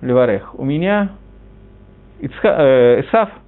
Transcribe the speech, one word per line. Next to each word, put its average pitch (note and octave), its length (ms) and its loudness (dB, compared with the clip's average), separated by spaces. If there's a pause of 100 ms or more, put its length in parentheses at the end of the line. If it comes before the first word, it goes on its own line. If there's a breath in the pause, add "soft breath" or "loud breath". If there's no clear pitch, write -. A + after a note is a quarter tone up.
леварех, B2 580 -2
у C3 60 -8
меня F#3+ 440 -2 (1080)
Ицха-, - 380 -4
э, B2+ 440 4
Эсав". A3 280 -2 (180)